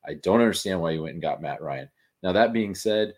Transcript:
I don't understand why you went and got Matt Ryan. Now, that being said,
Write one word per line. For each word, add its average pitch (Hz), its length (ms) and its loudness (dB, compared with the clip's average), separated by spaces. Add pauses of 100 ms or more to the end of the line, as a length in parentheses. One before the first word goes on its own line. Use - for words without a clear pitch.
I 78 100 -10
don't 101 260 4
understand 98 400 2
why 82 100 0
you 80 120 -2
went 82 120 -8
and 82 80 -10
got 76 180 -4
Matt 73 220 -8
Ryan. 69 260 -8 (360)
Now, 92 80 0
that 113 200 4
being 104 220 -2
said, 107 440 0